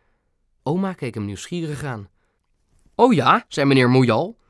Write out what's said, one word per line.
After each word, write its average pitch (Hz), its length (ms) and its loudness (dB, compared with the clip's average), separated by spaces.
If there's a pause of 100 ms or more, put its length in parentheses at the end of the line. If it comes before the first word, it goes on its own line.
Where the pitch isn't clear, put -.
(640)
Oma 185 300 -4
keek 127 200 -10
hem 107 120 -8
nieuwsgierig 147 580 -10
aan. 113 260 -12 (840)
"Oh 240 180 4
ja?" 156 340 2
zei 139 200 -2
meneer 131 220 4
Moejal. 131 480 2 (120)